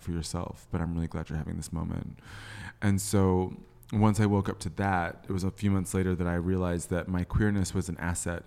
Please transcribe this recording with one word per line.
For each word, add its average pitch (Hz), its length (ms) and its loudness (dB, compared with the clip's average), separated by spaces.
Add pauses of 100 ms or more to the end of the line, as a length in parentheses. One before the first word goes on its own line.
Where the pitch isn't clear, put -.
for 87 100 -6
yourself, - 600 -6
but 85 100 0
I'm 85 120 -2
really 82 140 -2
glad 80 220 -6
you're 78 80 -4
having 82 200 -4
this 80 160 -8
moment." 82 460 -6 (640)
And 98 200 4
so 92 540 4 (360)
once 107 280 4
I 104 80 6
woke 101 220 4
up - 100 -6
to 92 100 -6
that, 90 580 -2
it - 40 -4
was 92 120 -2
a 95 60 2
few 101 220 0
months 95 240 0
later 92 180 2
that 87 140 0
I 87 80 0
realized 87 560 0
that 85 160 -2
my 90 160 0
queerness 101 500 2
was 92 160 -2
an 80 80 -6
asset 85 500 -4